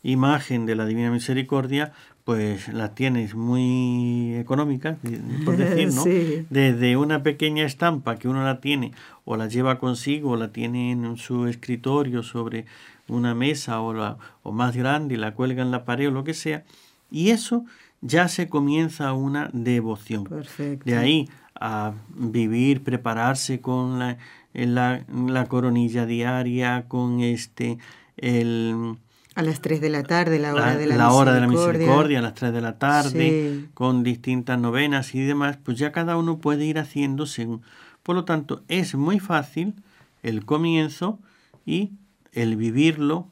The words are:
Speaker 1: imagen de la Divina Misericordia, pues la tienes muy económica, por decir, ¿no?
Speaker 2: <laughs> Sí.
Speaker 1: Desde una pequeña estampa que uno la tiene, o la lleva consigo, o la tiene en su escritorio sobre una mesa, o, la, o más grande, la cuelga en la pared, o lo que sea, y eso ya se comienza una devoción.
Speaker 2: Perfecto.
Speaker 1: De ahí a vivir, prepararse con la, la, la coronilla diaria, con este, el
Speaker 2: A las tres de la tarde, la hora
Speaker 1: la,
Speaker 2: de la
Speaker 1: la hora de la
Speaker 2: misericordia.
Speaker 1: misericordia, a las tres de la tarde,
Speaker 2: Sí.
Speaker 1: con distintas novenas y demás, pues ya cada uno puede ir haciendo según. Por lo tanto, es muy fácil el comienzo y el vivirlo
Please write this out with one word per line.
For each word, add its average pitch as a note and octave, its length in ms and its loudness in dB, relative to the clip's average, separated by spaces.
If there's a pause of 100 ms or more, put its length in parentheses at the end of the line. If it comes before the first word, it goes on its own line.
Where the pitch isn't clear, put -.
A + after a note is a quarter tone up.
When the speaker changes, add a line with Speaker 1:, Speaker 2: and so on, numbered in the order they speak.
Speaker 1:
imagen C3 640 2
de A2 100 0
la A2 100 -2
Divina A#2 260 0
Misericordia, C3 800 -2 (320)
pues G#2+ 460 -2
la G#2+ 260 -6
tienes A#2+ 400 0
muy B2 1000 0
económica, C#3 640 -2 (480)
por F3 120 2
decir, E3 360 2
¿no? C3+ 100 0
Speaker 2:
<laughs> - 0 -
Sí. E3 460 2
Speaker 1:
Desde B2+ 480 4
una D3 240 2
pequeña D3+ 440 0
estampa C3+ 500 0
que B2 120 -6
uno C3+ 160 0
la C3+ 180 0
tiene, C#3 320 -2 (320)
o A2+ 120 -4
la A2 100 -2
lleva B2+ 300 0
consigo, C3 540 -2
o A#2 60 0
la A2 140 -4
tiene A#2+ 400 -4
en A#2 260 -4
su B2 280 -2
escritorio B2 760 -2
sobre A2+ 420 -8 (420)
una A#2+ 280 0
mesa, B2 460 -2
o, A2+ 120 -4
la, A2 240 -4 (240)
o G2+ 100 -10
más B2 240 0
grande, C3+ 420 -2
la G#2+ 180 -4
cuelga B2+ 260 -2
en B2+ 80 0
la B2 160 -4
pared, C3 220 0
o C#3 40 0
lo C3 120 -4
que D#3 100 -6
sea, D#3 300 -6 (480)
y E3+ 180 2
eso A#3 360 0 (380)
ya D#3+ 260 4
se E3+ 200 -4
comienza D3 640 0
una C#3 400 -4
devoción. A2+ 720 -2
Speaker 2:
Perfecto. C#3 640 -10
Speaker 1:
De - 80 2
ahí D3+ 320 2 (240)
a G#2+ 400 -6 (220)
vivir, A#2+ 680 0
prepararse B2 800 -2
con B2+ 380 -2
la, B2 180 -4 (360)
la, B2 500 0 (240)
la B2+ 180 0
coronilla A#2+ 640 2
diaria, B2 800 0
con B2 320 0
este, A#2+ 580 -2 (400)
el A#2 800 0 (400)
Speaker 2:
A E3 80 0
las D#3 180 -2
tres D#3 200 -2
de D#3 100 0
la D3 100 -2
tarde, E3 380 2
la D3 160 -2
hora A#2+ 120 4
Speaker 1:
la, C3 100 2
Speaker 2:
de D3+ 100 0
la C3+ 100 2
Speaker 1:
la A#2+ 140 8
hora C3 240 8
de B2 60 6
la B2 60 4
Speaker 2:
misericordia. E3 320 4
Speaker 1:
misericordia, D3 400 6
a - 40 0
las A2 100 -4
tres A#2+ 200 -2
de A#2 80 -2
la A2+ 180 -6
tarde, C#3+ 320 4 (500)
Speaker 2:
Sí. D3+ 140 -16
Speaker 1:
con B2+ 260 2
distintas A#2+ 580 -2
novenas C3 540 0
y C3 60 -2
demás, C#3+ 440 0
pues A#2+ 140 -4
ya D3 140 -2
cada E3+ 260 -2
uno E3 220 -2
puede D3 260 0
ir D#3 140 0
haciendo C#3+ 480 -2
según. A#2 340 -6 (400)
Por F3 140 -2
lo F3 100 -2
tanto, C#3+ 420 -2
es F#3 280 -2
muy E3+ 240 2
fácil E3+ 560 -2 (480)
el A2 200 -2
comienzo D#3+ 760 0 (480)
y G3 240 -2 (420)
el A2+ 220 0
vivirlo D3 760 0